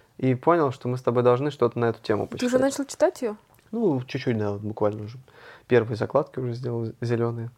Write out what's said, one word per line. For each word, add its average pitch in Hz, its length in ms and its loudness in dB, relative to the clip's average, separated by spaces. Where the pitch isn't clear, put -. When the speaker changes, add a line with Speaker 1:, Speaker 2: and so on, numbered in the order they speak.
Speaker 1:
И 131 180 2
понял, 160 360 2
что - 160 -10
мы 127 100 -4
с 127 40 -12
тобой 123 220 2
должны 123 260 4
что-то 120 300 0
на 120 60 2
эту 113 140 -2
тему 101 280 0
Speaker 2:
Ты - 80 -12
уже 247 100 -2
Speaker 1:
почитать. - 20 4
Speaker 2:
начал 269 240 0
читать - 380 0
ее? 214 140 -4
Speaker 1:
Ну, 202 300 0
чуть-чуть, 127 360 -2
да, 104 140 0
вот 104 100 -6
буквально 104 420 -2
уже. 117 140 -14
Первые 117 280 4
закладки 131 440 0
уже 123 140 -4
сделал, 120 320 -6
з-, 110 140 -8
зеленые. 117 580 -2